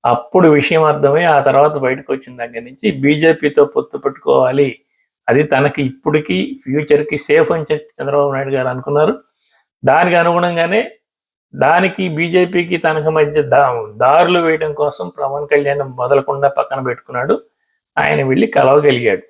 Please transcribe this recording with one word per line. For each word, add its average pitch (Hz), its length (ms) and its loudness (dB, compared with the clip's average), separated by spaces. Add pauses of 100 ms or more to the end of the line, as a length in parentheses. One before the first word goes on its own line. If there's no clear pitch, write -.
అప్పుడు 160 420 2
విషయం 151 360 2
అర్థమై 143 400 2
ఆ 151 160 4
తర్వాత 139 320 4
బయటకు 135 420 -4
వచ్చిన 131 240 -10
దగ్గర 117 220 -10
నుంచి 135 320 -6
బీజేపీతో 147 720 2
పొత్తు 143 320 -6
పెట్టుకోవాలి, 135 840 0 (500)
అది 139 140 4
తనకి 143 400 0
ఇప్పటికీ 151 800 -4
ఫ్యూచర్కి 147 540 0
సేఫ్ 151 340 2
అని 165 100 -2
చెప్పి 151 420 -8
చంద్రబాబు 143 280 0
నాయుడు 135 220 -4
గారు 131 140 -2
అనుకున్నారు. 147 520 -2 (680)
దానికి 170 300 4
అనుగుణంగానే 170 760 0 (640)
దానికి 180 540 0
బీజేపీకి 175 680 -2
తనకు 156 320 -2
మధ్య 151 320 0
దా-, 123 560 0
దారులు 170 420 2
వేయడం 156 340 -2
కోసం 147 460 -6
పవన్ 143 280 -6
కళ్యాణ్ 143 360 0
మొదలకుండా 135 680 -2
పక్కన 139 300 -4
పెట్టుకున్నాడు, 127 640 -4 (560)
ఆయన 147 300 0
వెళ్ళి 165 200 2
కలవగలిగాడు. 131 840 2